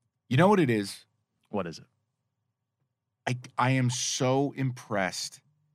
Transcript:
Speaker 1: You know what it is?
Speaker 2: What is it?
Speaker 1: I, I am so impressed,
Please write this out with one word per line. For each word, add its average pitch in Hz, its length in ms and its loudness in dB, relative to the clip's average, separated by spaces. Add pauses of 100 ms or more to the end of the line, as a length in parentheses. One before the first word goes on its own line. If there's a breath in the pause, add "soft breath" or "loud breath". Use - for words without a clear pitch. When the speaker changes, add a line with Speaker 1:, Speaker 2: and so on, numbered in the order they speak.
(300)
Speaker 1:
You - 80 2
know 170 100 8
what 202 140 6
it 147 80 2
is? 104 360 -2 (440)
Speaker 2:
What 95 180 -4
is 78 120 -14
it? - 60 -20 (1400)
Speaker 1:
I, 127 100 -2 (200)
I 127 140 2
am 131 180 2
so 131 680 0
impressed, 117 840 -4 (340)